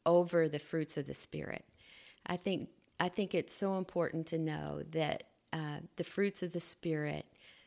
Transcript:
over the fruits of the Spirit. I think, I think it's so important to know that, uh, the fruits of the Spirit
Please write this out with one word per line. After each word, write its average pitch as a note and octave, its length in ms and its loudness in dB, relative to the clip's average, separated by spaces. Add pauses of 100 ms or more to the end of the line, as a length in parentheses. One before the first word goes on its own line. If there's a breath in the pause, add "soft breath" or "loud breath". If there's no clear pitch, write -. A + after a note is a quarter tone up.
over E3+ 420 8
the D3 100 -2
fruits - 380 -2
of C#3+ 100 -2
the C#3 80 -6
Spirit. - 500 -6 (600 loud breath)
I F3+ 100 -2
think, F3+ 320 -2 (300)
I F3+ 100 2
think G3 260 -2
it's - 200 -2
so G3 240 0
important E3 500 -2
to E3 100 0
know D3+ 440 -2 (100)
that, D#3 320 0 (280)
uh, D3+ 260 -4 (180)
the E3 80 -2
fruits G3+ 380 0
of F3 100 -2
the F3 80 -2
Spirit D3+ 640 -2 (400 soft breath)